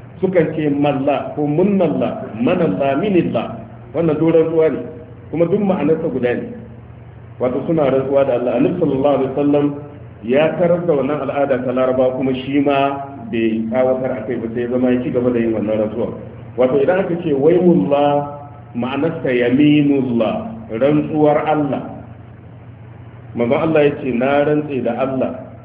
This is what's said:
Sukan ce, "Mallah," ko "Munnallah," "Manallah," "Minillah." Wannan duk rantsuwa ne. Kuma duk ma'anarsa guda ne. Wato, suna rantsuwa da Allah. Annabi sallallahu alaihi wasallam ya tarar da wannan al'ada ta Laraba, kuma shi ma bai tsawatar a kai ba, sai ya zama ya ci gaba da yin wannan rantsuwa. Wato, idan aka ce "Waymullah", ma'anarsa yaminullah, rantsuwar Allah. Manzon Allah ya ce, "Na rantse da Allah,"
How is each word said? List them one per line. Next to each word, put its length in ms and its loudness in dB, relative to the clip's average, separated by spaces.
Sukan 320 2
ce, 160 -2
"Mallah," 640 0
ko 100 -2
"Munnallah," 920 0
"Manallah," 600 0
"Minillah." 500 0
Wannan 240 0
duk 160 2
rantsuwa 360 4
ne. 100 -4
Kuma 160 0
duk 160 0
ma'anarsa 480 2
guda 240 -2
ne. 120 -4
Wato, 280 -2
suna 240 2
rantsuwa 360 2
da 120 0
Allah. 200 -2
Annabi 200 2
sallallahu 400 2
alaihi 160 -2
wasallam 320 2
ya 240 2
tarar 300 2
da 80 2
wannan 320 0
al'ada 360 0
ta 120 -4
Laraba, 400 2
kuma 200 -2
shi 280 -2
ma 480 0
bai 400 0
tsawatar 460 0
a 100 -8
kai 140 -4
ba, 160 -6
sai 80 -4
ya 80 -4
zama 240 0
ya 80 0
ci 80 -4
gaba 200 0
da 120 0
yin 120 0
wannan 280 -2
rantsuwa. 280 -2
Wato, 220 2
idan 240 2
aka 180 -2
ce 140 -2
"Waymullah", 800 4
ma'anarsa 560 -4
yaminullah, 1080 2
rantsuwar 720 2
Allah. 400 -2
Manzon 260 0
Allah 240 2
ya 140 4
ce, 160 -6
"Na 200 2
rantse 360 0
da 120 -2
Allah," 380 -2